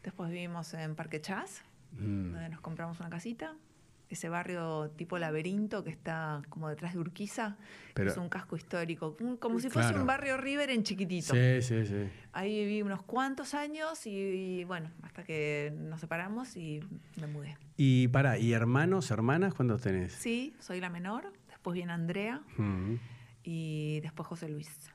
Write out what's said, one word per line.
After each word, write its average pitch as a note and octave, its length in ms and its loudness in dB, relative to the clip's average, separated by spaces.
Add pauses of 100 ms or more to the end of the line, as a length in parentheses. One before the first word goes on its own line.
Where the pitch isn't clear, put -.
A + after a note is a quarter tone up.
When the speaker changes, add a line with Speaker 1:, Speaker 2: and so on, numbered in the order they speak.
Speaker 1:
Después F3 260 -6
vivimos F3 440 -6
en D#3 220 -4
Parque D#3+ 260 -6
Chas, G#3 400 -6 (320)
Speaker 2:
Mm. G2 400 -2
Speaker 1:
donde A#2+ 160 -6
nos D#3+ 120 -10
compramos E3+ 380 -6
una E3+ 100 -6
casita. A#3 440 -6 (560)
Ese E3 200 -4
barrio E3 680 -2
tipo E3+ 220 -4
laberinto F3+ 640 0
que E3 60 -6
está D#3+ 600 -4
como D#3 200 -6
detrás E3+ 240 -4
de F3+ 60 -4
Urquiza, G3+ 560 -4 (320)
que - 80 -20
Speaker 2:
Pero G2 160 4
Speaker 1:
es - 60 -2
un F3 120 -4
casco - 260 -4
histórico, D#3+ 680 -4
un, A#3+ 160 -2
como A#3 220 0
si B3+ 100 -2
fuese - 200 6
Speaker 2:
Claro. F#2+ 120 2
Speaker 1:
un F2 60 4
barrio C4+ 300 2
River C#4 320 0
en A#3 140 4
chiquitito. F3+ 500 0
Speaker 2:
Sí, B2+ 280 8
sí, A2+ 260 4
sí. G2+ 220 0 (220)
Speaker 1:
Ahí G#3 340 0
viví G#3 180 0
unos G3 180 -2
cuantos C4 540 -2
años D#4 500 -4
y, A3 100 -6
y, F#3 500 -2
bueno, E3+ 260 -6 (100)
hasta E3 220 -14
que D3+ 520 0
nos D#3 240 -6
separamos F#3+ 580 -4
y D3+ 240 -6 (380)
me D#3 80 -4
mudé. D3 300 -8 (200)
Speaker 2:
Y B2+ 320 10
pará, B2+ 280 6
¿y A2+ 160 6
hermanos, C#3 560 6
hermanas, C#3+ 460 4
cuántos A#2+ 260 4
tenés? F#2 320 2
Speaker 1:
Sí, B3 460 -2
soy F3+ 200 -6
la F3+ 120 -2
menor, G#3+ 400 -4 (160)
después - 260 -6
viene F3 200 -2
Andrea F#3+ 480 -2 (160)
Speaker 2:
Mm. G2+ 380 2 (480)
Speaker 1:
y D#3 580 -2
después D#3+ 260 -8
José E3+ 220 -8
Luis. D3+ 200 -6 (260)